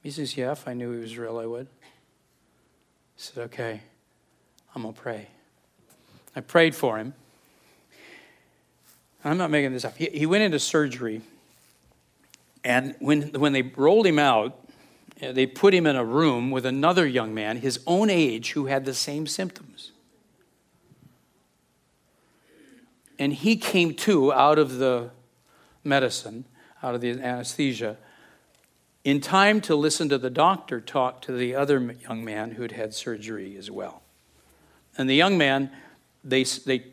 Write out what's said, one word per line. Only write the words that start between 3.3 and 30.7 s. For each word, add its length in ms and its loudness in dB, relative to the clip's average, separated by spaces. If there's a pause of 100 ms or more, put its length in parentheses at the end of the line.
"Okay, 360 -10 (920)
I'm 60 -10
gonna 120 -10
pray." 340 -12 (1080)
I 60 -10
prayed 340 2
for 220 -2
him. 160 -10 (2000)
I'm 140 0
not 120 0
making 220 2
this 140 -6
up. 100 -8
He, 120 -4
he 180 -4
went 180 4
into 160 2
surgery, 640 0 (1400)
and 360 0
when, 340 0
when 200 2
they 80 2
rolled 440 4
him 140 4
out, 400 2 (640)
uh, 100 -8
they 140 4
put 280 4
him 120 4
in 100 4
a 80 2
room 480 2
with 140 -2
another 420 2
young 260 -2
man 240 -4
his 300 -4
own 220 4
age 420 2
who 140 -4
had 180 -2
the 100 -6
same 340 -6
symptoms. 640 -10 (3250)
And 120 0
he 240 0
came 400 0
to 380 2
out 240 6
of 220 2
the 320 0 (720)
medicine, 640 -2 (360)
out 140 -4
of 40 -4
the 120 -2
anesthesia, 840 -4 (1040)
in 180 2
time 400 4
to 140 0
listen 340 0
to 80 2
the 120 -2
doctor 520 0